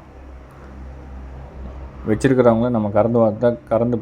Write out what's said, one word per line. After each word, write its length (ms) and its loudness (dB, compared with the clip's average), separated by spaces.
வச்சிருக்கிறவங்கள 680 4
நம்ம 200 0
கறந்து 280 4
பார்த்தா, 260 2
கறந்து 320 2